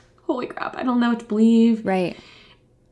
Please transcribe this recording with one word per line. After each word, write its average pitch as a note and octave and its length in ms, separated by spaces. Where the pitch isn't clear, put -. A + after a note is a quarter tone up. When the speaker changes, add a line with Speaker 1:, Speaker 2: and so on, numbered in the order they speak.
Speaker 1:
<laughs> - 240
"Holy B3 220
crap, - 300
I - 60
don't B3 180
know A#3+ 80
what A#3 120
to - 40
believe." A3+ 640
Speaker 2:
Right. F#3 300